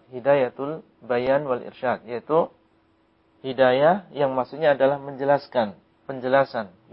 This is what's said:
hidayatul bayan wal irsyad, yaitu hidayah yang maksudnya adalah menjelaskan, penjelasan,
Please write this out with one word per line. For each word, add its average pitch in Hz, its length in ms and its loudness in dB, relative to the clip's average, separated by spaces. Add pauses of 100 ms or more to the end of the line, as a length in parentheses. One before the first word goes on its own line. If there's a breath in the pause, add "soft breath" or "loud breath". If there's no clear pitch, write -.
(120)
hidayatul 135 720 -2 (160)
bayan 127 480 -2
wal 123 160 -4
irsyad, 107 400 -6
yaitu 123 480 -2 (880)
hidayah 135 720 2
yang 135 240 -2
maksudnya 143 400 0
adalah 135 240 2
menjelaskan, 135 800 -2 (240)
penjelasan, 127 640 -2 (240)